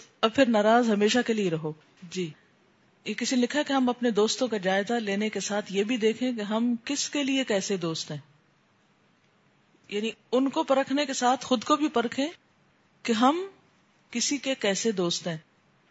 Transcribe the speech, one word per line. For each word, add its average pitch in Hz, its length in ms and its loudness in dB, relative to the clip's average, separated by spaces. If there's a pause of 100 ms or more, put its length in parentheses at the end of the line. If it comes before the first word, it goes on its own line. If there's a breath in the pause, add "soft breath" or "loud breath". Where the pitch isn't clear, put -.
(200)
اب 220 140 2
پھر 269 140 4
ناراض 220 420 4
ہمیشہ 214 360 4
کے 233 60 0
لیے 202 180 0
رہو۔ 156 220 -4 (380)
جی، 175 200 -6 (720)
یہ 214 100 -6
کسی 247 220 -2
نے 247 60 4
لکھا 285 200 0
کہ 285 100 -2
ہم 254 160 2
اپنے 240 220 0
دوستوں 220 380 2
کا 220 80 -2
جائزہ 190 360 0
لینے 214 360 -2
کے 202 120 -4
ساتھ 202 320 -4
یہ 196 120 0
بھی 247 120 0
دیکھیں 226 360 0
کہ 226 80 -6
ہم 220 340 0 (100)
کس - 260 -4
کے 285 120 -2
لیے 269 220 0
کیسے 196 320 -2
دوست 165 340 -6
ہیں، 147 80 -8 (1700)
یعنی 208 220 -4 (220)
ان 262 160 2
کو 311 140 -2
پرکھنے 269 440 0
کے 269 60 -6
ساتھ 254 340 0
خود 240 180 0
کو 302 120 4
بھی 294 120 0
پرکھیں 240 400 -2 (760)
کہ 233 100 -2
ہم 285 340 4 (640)
کسی 247 280 -2
کے 269 160 -2
کیسے 208 380 0
دوست 180 340 -2
ہیں، 165 100 -4 (540)